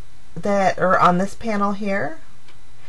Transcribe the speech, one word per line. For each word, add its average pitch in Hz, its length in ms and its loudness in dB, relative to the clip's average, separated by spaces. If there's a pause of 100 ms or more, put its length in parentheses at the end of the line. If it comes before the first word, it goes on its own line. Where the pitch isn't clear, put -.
(360)
that 196 420 2
are 185 220 4
on 175 180 6
this 196 180 0
panel 208 360 0
here, 202 480 -2 (680)